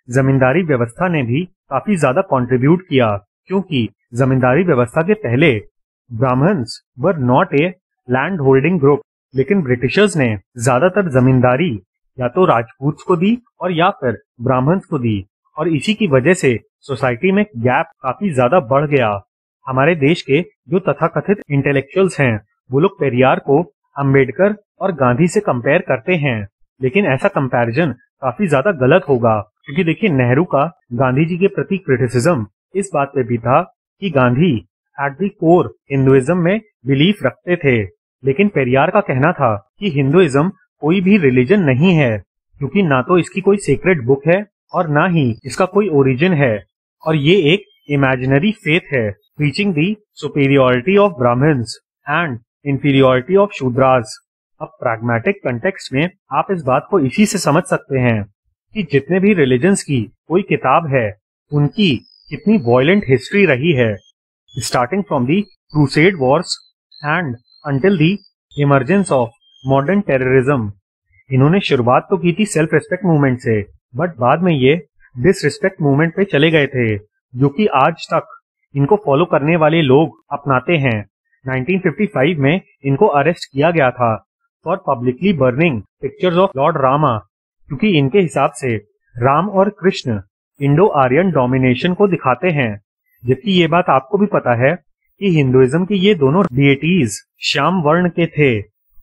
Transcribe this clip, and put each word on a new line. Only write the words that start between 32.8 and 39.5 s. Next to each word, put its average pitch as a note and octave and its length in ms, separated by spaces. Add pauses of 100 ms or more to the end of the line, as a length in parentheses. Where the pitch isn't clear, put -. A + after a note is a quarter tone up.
बात C#3 140
पे C3+ 160
भी A#2+ 140
था B2+ 360 (280)
कि G3 80
गांधी B2+ 580 (360)
at C#3 100
the F#3+ 160 (140)
core E3 260 (220)
Hinduism C3+ 460
में F#3 240 (240)
belief C#3 400
रखते F3 300
थे, B2 340 (340)
लेकिन C#3 240
पेरियार C3+ 440
का G#3 100
कहना D3 300
था A#2 480